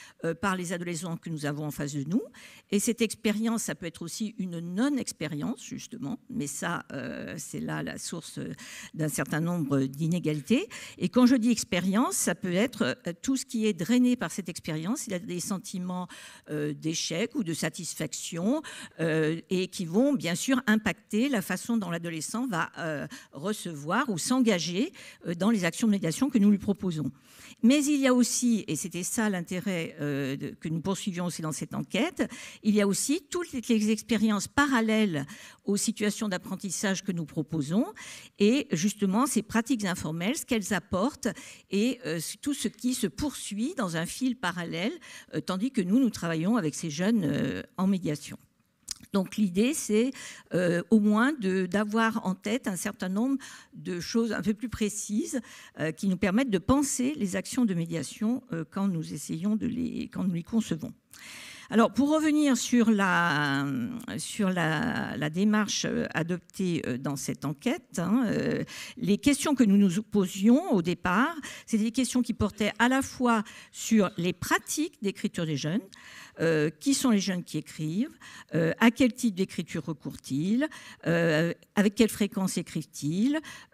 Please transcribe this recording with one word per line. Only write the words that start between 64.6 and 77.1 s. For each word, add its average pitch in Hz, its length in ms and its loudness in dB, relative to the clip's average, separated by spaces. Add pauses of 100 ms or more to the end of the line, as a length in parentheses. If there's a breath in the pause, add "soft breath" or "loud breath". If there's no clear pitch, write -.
la 151 140 -2
démarche, 208 560 2
euh, 156 280 0
adoptée, 170 720 -2
euh, 123 120 -4
dans 143 180 -4
cette - 300 -8
enquête, 165 520 -4
hein, 214 300 2
euh, 151 380 -2 (320 loud breath)
les 196 200 2
questions 285 380 4
que 254 80 4
nous 202 140 8
nous 202 260 6
posions 220 680 4
au 185 80 4
départ, 180 520 2 (320 loud breath)
c'est 226 120 0
des 220 140 2
questions 247 300 2
qui 233 120 -2
portaient 208 440 0
à 240 120 4
la 262 120 2
fois 233 440 0 (260 loud breath)
sur 214 460 4
les 175 160 0
pratiques - 680 -2
d'écriture 190 440 -2
des 156 100 -2
jeunes, 156 260 -2 (600 loud breath)
euh, 156 280 4
qui - 240 -2
sont 262 160 2
les 208 100 6